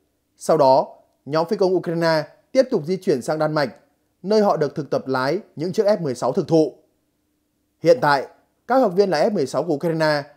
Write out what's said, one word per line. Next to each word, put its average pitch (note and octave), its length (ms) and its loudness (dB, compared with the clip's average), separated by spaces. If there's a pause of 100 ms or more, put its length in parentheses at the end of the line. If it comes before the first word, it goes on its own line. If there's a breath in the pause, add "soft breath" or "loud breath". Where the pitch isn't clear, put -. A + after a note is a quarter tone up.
(360)
Sau - 200 0
đó, D3 320 4 (360)
nhóm D#3+ 220 -2
phi G#3 100 -4
công F#3 180 0
Ukraine E3 500 -2 (280)
tiếp C4 180 2
tục F#3+ 160 -2
di F#3 100 -4
chuyển D#3+ 260 -2
sang D#3+ 160 -4
Đan D3+ 140 -2
Mạch, D3 180 -2 (520)
nơi G#3 180 0
họ G3+ 160 2
được D3 180 -2
thực D3 160 -8
tập C#3 180 -4
lái C3 300 -2 (180)
những E3+ 160 -6
chiếc G#3 140 0
F G#3 140 2
mười C#3+ 140 -4
sáu B2 180 -2
thực D#3 160 -4
thụ. D#3 240 2 (1120)
Hiện E3 180 4
tại, C#3+ 260 2 (400)
các B3 100 0
học B3 180 2
viên G3 160 2
là D#3+ 140 2
F A3 80 0
mười E3 140 -2
sáu C3+ 180 -4
của E3+ 100 -2
Ukraine D#3 480 0 (140)